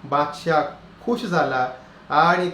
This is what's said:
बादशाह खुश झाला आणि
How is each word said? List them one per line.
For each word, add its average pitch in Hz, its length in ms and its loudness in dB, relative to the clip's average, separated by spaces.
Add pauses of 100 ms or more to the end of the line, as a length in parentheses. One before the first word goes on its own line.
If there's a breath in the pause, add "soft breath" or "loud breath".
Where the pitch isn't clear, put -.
बादशाह 147 580 0 (420)
खुश 240 200 -2
झाला 135 440 0 (420 loud breath)
आणि 175 440 2